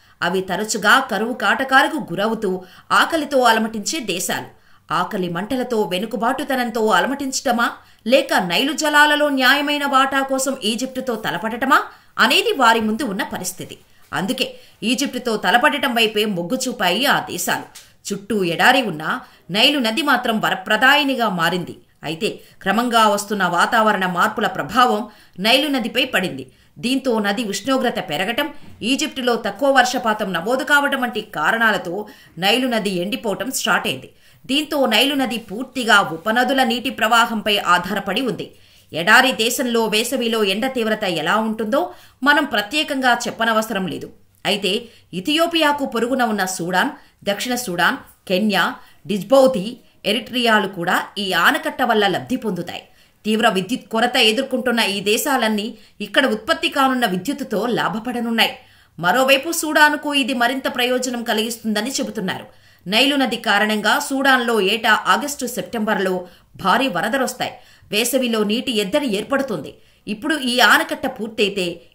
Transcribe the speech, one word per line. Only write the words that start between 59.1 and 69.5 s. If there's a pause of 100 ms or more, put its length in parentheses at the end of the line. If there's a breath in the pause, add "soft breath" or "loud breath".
సూడానుకు
ఇది
మరింత
ప్రయోజనం
కలిగిస్తుందని
చెబుతున్నారు. (420 soft breath)
నైలు
నది
కారణంగా
సూడాన్లో
ఏటా
ఆగస్టు,
సెప్టెంబర్లో (280 loud breath)
భారీ
వరదలొస్తాయి. (400 soft breath)
వేసవిలో
నీటి
ఎద్దడి
ఏర్పడుతుంది. (320 soft breath)